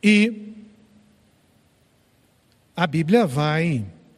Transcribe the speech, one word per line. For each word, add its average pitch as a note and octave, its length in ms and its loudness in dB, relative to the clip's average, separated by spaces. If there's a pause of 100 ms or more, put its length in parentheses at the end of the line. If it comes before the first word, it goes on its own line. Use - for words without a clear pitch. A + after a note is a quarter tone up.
E G#3 500 2 (2250)
a E3+ 100 -2
Bíblia E3 400 2
vai D3+ 600 -2 (320)